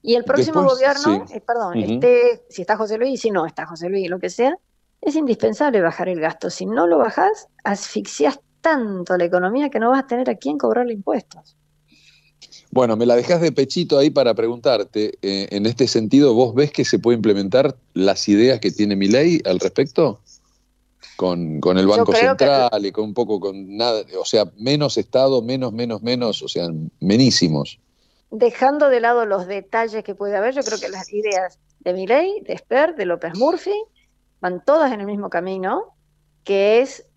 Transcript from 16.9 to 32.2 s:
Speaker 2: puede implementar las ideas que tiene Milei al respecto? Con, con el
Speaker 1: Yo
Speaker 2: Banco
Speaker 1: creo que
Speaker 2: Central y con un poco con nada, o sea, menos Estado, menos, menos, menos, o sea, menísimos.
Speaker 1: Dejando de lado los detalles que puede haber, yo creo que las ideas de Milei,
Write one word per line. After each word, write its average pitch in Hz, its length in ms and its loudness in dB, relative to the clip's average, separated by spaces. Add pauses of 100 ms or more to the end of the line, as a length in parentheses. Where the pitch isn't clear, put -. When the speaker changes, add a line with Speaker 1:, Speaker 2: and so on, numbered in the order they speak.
Speaker 2:
puede 117 180 2
implementar 107 600 2 (180)
las 95 340 0
ideas 113 320 4
que 101 100 -2
tiene 101 260 0
Milei 127 500 2
al 92 140 0
respecto? 120 600 0 (960)
Con, 87 440 -4
con 90 180 2
el 95 60 2
Speaker 1:
Yo 95 60 4
Speaker 2:
Banco 208 220 2
Speaker 1:
creo 240 240 2
que - 80 2
Speaker 2:
Central 123 420 2
y 98 60 -4
con 107 120 -4
un 107 100 -8
poco 107 240 -2
con 98 380 -8
nada, 113 260 -2 (160)
o 90 60 -6
sea, 104 340 0
menos 139 400 -2
Estado, 131 440 2
menos, 127 300 -4
menos, 113 300 -6
menos, 120 400 -2
o - 60 -10
sea, 87 180 -4 (340)
menísimos. 90 800 2 (520)
Speaker 1:
Dejando 254 580 2
de 254 100 4
lado 233 260 2
los 190 220 -2
detalles 214 560 -4
que 202 140 -10
puede 202 200 -4
haber, 226 180 -2
yo 277 80 -2
creo 214 180 -6
que - 80 -8
las 190 240 -12
ideas 208 480 -4 (200)
de 180 120 -4
Milei, 269 480 0